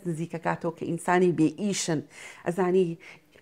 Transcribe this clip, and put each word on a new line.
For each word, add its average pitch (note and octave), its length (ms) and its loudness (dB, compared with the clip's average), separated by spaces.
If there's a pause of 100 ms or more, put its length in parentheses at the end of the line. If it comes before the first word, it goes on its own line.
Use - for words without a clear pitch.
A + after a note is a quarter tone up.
نزیکەکاتەوە E3 720 -4
کە - 120 -12
ئینسانی F3+ 480 4
بێ D#3 100 6 (140)
ئیشن. E3 400 -2 (440)
ئەزانی F3+ 400 2 (560)